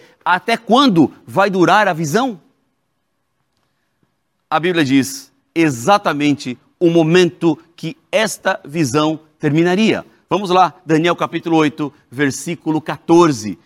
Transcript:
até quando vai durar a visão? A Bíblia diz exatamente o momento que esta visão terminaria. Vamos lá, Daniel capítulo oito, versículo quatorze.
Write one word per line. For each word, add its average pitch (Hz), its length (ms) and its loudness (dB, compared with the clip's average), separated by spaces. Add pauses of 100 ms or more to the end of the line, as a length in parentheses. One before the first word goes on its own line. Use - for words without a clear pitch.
(240)
até 185 320 -2
quando 220 560 2 (140)
vai 170 240 0
durar 190 380 2
a 180 40 0
visão? 170 480 -4 (2000)
A 156 80 -2
Bíblia 165 260 0
diz 135 460 -2 (240)
exatamente 147 1040 -2 (220)
o 170 100 2
momento 165 680 2 (180)
que 160 200 -12 (140)
esta 190 540 -2
visão 151 560 -2 (180)
terminaria. 165 680 0 (240)
Vamos 185 200 -4
lá, 180 240 2 (120)
Daniel 160 300 2
capítulo 165 400 -4
oito, 151 360 -2 (180)
versículo 147 680 -4
quatorze. 147 840 0